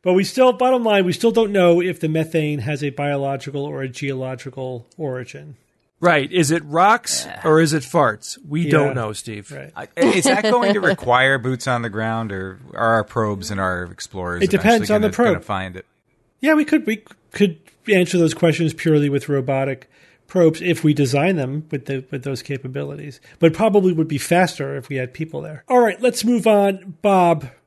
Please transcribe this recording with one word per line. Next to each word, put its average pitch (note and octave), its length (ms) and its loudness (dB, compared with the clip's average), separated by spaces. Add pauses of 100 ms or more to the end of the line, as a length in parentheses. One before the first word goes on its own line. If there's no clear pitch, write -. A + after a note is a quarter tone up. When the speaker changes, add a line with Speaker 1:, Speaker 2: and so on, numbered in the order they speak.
Speaker 1:
But F3+ 120 2
we F#3+ 100 4
still, B3+ 300 4
bottom B3+ 280 2
line, G3+ 220 4
we F3 80 0
still A#3 180 2
don't G#3+ 220 0
know F3 300 6
if F3 180 -4
the D#3+ 80 -2
methane D#3 520 -2
has C#3+ 220 -4
a D3 60 -4
biological C#3 760 -4
or C#3 160 -8
a C3 60 -6
geological C3 960 -8 (100)
origin. C#3+ 600 -10 (440)
Speaker 2:
Right. D3+ 320 2
Is E3 180 2
it D#3+ 140 0
rocks F3+ 600 0
Speaker 3:
Yeah. - 180 -14
Speaker 2:
or D#3 160 4
is D#3 140 2
it D3 80 -2
farts? B2+ 560 -2 (100)
We D#3 140 -2
Speaker 1:
Yeah. D3+ 80 -2
Speaker 2:
don't D3 240 2
know, A2 180 -6
Steve. G#2 400 -14
Speaker 1:
Right. C#3 240 -16
Speaker 3:
I, - 120 -14 (120)
is - 240 2
that B3+ 200 2
going G#3+ 280 2
to G#3 80 0
require C3+ 560 2
boots B2+ 320 -6
on A#2+ 140 -2
the A2+ 80 -6
ground, A2 420 -6
or F#2+ 280 -10 (120)
are A2+ 220 0
our G#2+ 100 2
probes G#2 460 -4
and G2 100 -4
our F#2 240 -2
explorers F2 580 -8
Speaker 1:
It F#3+ 80 0
depends G#3+ 380 2
Speaker 3:
eventually G#3+ 60 2
Speaker 1:
on G#3 80 2
the G#3+ 80 0
Speaker 3:
gonna, - 140 -8
gonna G3+ 160 2
Speaker 1:
probe. - 40 -20
Speaker 3:
find F#2+ 320 -8
it? - 80 -16 (560)
Speaker 1:
Yeah, D#4 140 4
we D4+ 100 4
could, D4+ 220 0
we G#3+ 180 -4 (280)
could F#3 260 0 (280)
answer F3+ 300 2
those E3 160 2
questions D#3+ 400 0
purely D3 380 2
with C#3 180 -2
robotic C3+ 640 -4 (380)
probes E3 340 2
if F3 200 -2
we D3+ 120 4
design C#3+ 420 2
them C#3+ 340 -6
with C#3+ 140 -8
the, C3+ 260 -8
with B2+ 140 -10
those C3+ 160 -6
capabilities. C#3+ 800 -12 (180)
But E3 140 4
probably F#3+ 400 2
would D#3 160 0
be D3 80 -4
faster C#3+ 640 0
if B2 100 -14
we C#3 80 -6
had B2+ 160 -6
people D3+ 300 -10
there. D#3 260 -14
All B3+ 120 6
right, G#3 200 2
let's A#3+ 240 -2
move A3+ 220 2
on. G3 560 2
Bob. E3+ 480 4 (160)